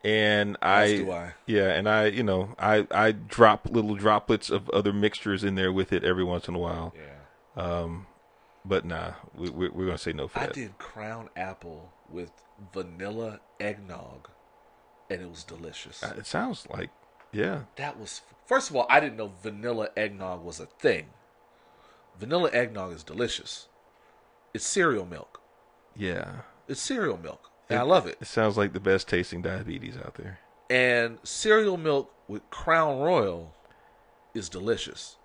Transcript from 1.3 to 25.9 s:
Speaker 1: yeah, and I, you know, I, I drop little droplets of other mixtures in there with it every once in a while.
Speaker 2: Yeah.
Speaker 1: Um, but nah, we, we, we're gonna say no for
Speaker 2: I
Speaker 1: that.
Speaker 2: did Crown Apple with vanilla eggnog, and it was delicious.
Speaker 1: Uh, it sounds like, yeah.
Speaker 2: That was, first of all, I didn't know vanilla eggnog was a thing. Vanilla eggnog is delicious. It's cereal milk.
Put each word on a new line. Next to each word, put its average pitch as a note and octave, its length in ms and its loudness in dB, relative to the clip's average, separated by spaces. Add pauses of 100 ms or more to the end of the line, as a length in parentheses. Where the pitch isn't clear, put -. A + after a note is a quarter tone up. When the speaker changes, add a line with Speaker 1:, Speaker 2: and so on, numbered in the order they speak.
Speaker 1:
yeah, G2+ 240 4
and F#2+ 180 2
I, G#2+ 160 6
you G#2+ 160 2
know, G2 380 0
I, G#2+ 320 4
I G#2+ 220 4
drop G#2+ 540 4
little G#2+ 280 0
droplets G#2 560 2
of G2 180 -2
other G2+ 240 2
mixtures G2+ 500 0
in G2 120 0
there F#2 180 2
with F#2+ 180 0
it F2+ 120 0
every F2+ 200 2
once F2 240 -2
in F2 60 -6
a F2 60 -4
while. E2+ 360 -6
Speaker 2:
Yeah. D2 680 -14
Speaker 1:
Um, F2 420 -4 (580)
but F#2+ 220 0
nah, E2 280 -6 (220)
we, F2 140 -6
we, F2 200 -2
we're F#2 180 -4
gonna E2 100 -2
say E2 160 -6
no C#2+ 140 -6
for - 120 -10
Speaker 2:
I C3+ 60 -4
Speaker 1:
that. - 80 -6
Speaker 2:
did G#2+ 240 -10
Crown A2 580 -12
Apple F2 560 -12 (160)
with E2+ 220 -12 (420)
vanilla G2 680 -8 (200)
eggnog, F#2 680 -10 (800)
and F#2 120 -6
it F2 80 -14
was E2 140 -18
delicious. - 600 -14
Speaker 1:
Uh, - 140 -8
it - 100 -14
sounds A3 420 -4
like, - 220 -8 (400)
yeah. C#3 300 -2 (160)
Speaker 2:
That C#3 220 -10
was, - 220 -14 (240)
first B3+ 240 2
of D3+ 60 -8
all, A#2+ 120 2
I C3+ 120 8
didn't C3 180 -2
know G#2+ 140 -8 (100)
vanilla G#2+ 560 -6
eggnog F#2+ 460 -6
was E2+ 160 -12
a - 80 -14
thing. F#2 400 0 (1120)
Vanilla D#3 340 0
eggnog G#2+ 400 0
is D#2+ 100 -14
delicious. - 640 -6 (880)
It's A2 120 -8
cereal C#3 400 2
milk. - 360 -16 (540)